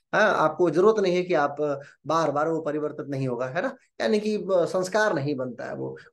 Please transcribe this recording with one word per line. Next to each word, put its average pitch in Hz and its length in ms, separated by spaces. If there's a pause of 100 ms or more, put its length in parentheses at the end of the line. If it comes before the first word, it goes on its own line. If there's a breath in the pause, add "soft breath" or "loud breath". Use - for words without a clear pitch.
(140)
हाँ, 196 200
आपको 160 360
जरूरत 202 300
नहीं 180 160
है 180 80
कि 180 100
आप, 143 480 (260 loud breath)
बार 156 240
बार 151 180
वो 160 120
परिवर्तित 147 460
नहीं 135 200
होगा, 123 180
है 139 160
ना, 254 140 (260 loud breath)
यानी 220 180
कि, 214 160
अ, 180 160
संस्कार 185 600
नहीं 143 220
बनता 127 300
है, 131 100
वो, 131 220 (160 loud breath)